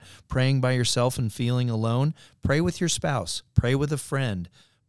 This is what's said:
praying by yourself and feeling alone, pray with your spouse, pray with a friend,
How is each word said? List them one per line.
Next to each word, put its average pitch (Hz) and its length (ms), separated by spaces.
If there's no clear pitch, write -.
praying 131 320
by 127 120
yourself 123 460
and 113 140
feeling 123 360
alone, 117 460
pray 139 180
with 175 200
your 170 80
spouse, 135 540
pray 123 200
with 143 180
a 147 60
friend, 110 500